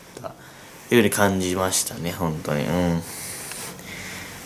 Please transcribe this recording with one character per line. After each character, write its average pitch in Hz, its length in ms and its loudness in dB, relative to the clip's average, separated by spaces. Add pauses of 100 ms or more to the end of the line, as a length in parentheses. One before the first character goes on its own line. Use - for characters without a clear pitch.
(200)
た - 80 -10 (640)
よ 120 60 10
う - 20 8
に 104 60 6
感 98 320 4
じ 90 160 2
ま 92 160 2
し - 120 0
た - 100 -6
ね、 82 180 -4
本 80 300 0
当 - 120 -2
に。 73 120 2
う - 40 0
ん。 80 40 2
う 87 220 4
ん。 82 60 -2 (1400)